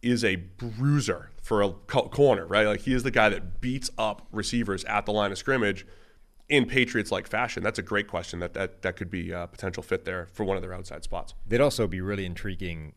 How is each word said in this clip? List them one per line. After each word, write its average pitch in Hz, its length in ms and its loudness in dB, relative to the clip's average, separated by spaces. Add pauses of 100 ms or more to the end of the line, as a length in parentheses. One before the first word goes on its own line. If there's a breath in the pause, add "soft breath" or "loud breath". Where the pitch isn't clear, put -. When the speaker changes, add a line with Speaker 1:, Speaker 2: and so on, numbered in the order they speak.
Speaker 1:
is 120 200 2
a 98 120 2
bruiser 113 960 -2 (100)
for 104 220 2
a 98 80 2
co-, - 380 0
corner, 120 360 6
right? 104 220 4
Like, 104 140 0
he 131 120 2
is 127 100 4
the 131 80 0
guy 110 180 8
that 90 320 -2
beats 127 360 -2
up 107 340 -4
receivers 107 540 -2
at 104 220 0
the 107 40 -2
line 104 200 2
of 95 80 -6
scrimmage 110 460 2 (640 soft breath)
in 139 180 6
Patriots-like 120 600 0
fashion. 110 360 -4
That's 107 160 -2
a 95 40 -4
great 104 240 -2
question. 87 320 -6
That, 87 140 -6
that, - 300 -6
that 90 120 -2
could 87 140 -8
be 87 220 -6
a 87 160 -8
potential 92 360 -8
fit 92 220 -2
there 90 280 -8
for 110 120 -4
one 95 100 0
of 92 60 -4
their 90 120 -8
outside 85 300 -12
spots. - 300 -6 (140)
Speaker 2:
They'd 113 140 4
also 131 260 4
be 90 140 -2
really 98 240 -4
intriguing 85 720 -8